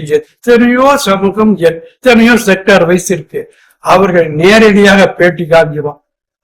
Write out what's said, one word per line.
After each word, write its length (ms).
எத்தனையோ 760
சமூகம், 440
எத்தனையோ 680
செக்டார் 440
வைஸ் 260
இருக்கு. 260
அவர்கள் 440
நேரடியாக 640
பேட்டி 300
காண்கிறோம். 520